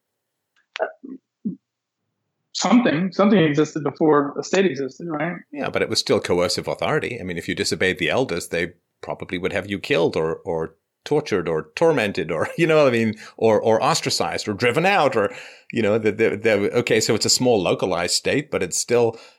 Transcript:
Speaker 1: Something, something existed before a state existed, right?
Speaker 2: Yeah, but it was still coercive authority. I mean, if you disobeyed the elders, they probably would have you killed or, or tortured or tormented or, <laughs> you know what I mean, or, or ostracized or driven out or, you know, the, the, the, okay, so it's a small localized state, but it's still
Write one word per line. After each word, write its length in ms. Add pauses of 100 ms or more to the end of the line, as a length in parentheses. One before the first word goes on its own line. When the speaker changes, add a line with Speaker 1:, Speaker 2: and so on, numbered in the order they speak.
(2500)
Speaker 1:
Something, 580
something 280
existed 440
before 540
a 60
state 240
existed, 420
right? 280 (140)
Speaker 2:
Yeah, 180
but 120
it 80
was 100
still 200
coercive 480
authority. 520
I 40
mean, 140
if 100
you 80
disobeyed 420
the 140
elders, 380
they 240 (280)
probably 380
would 140
have 140
you 120
killed 360
or, 200 (100)
or 300 (280)
tortured 460
or 260
tormented 560
or, 220
<laughs> 60
you 80
know 160
what 100
I 20
mean, 200 (220)
or, 220
or 220
ostracized 680
or 60
driven 320
out 300
or, 180 (380)
you 100
know, 160
the, 140
the, 260
the, 400
okay, 220
so 160
it's 100
a 40
small 300
localized 540
state, 380
but 100
it's 160
still 400 (220)